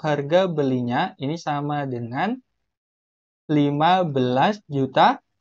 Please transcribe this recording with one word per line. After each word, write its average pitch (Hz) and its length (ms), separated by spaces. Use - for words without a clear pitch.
harga 151 400
belinya, 135 720
ini 156 240
sama 147 480
dengan 131 480
lima 147 560
belas 135 640
juta 147 560